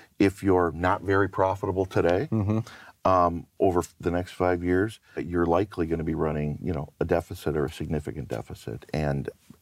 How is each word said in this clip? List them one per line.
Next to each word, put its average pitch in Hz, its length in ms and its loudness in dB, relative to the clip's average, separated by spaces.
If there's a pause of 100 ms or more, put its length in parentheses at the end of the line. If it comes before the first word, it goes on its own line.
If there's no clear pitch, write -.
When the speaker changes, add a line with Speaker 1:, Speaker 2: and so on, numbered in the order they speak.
(200)
Speaker 1:
If 95 220 2
you're 90 300 4
not 90 300 0
very 98 260 2
profitable 95 580 0
today, 92 460 2
Speaker 2:
Mm-hmm. 107 260 2 (460)
Speaker 1:
um, 87 420 2 (120)
over 90 220 4
f-, - 200 -6
the 87 100 0
next 90 220 -4
five 90 320 0
years, 92 340 2 (180)
you're 87 300 0
likely 87 400 0
gonna 82 180 -2
be 80 100 -2
running, 76 480 -2
you 90 100 -2
know, 71 280 -6
a - 40 0
deficit 82 520 -2
or 73 100 2
a - 40 -6
significant 73 580 -6
deficit, - 640 -10
and 73 360 -2 (340)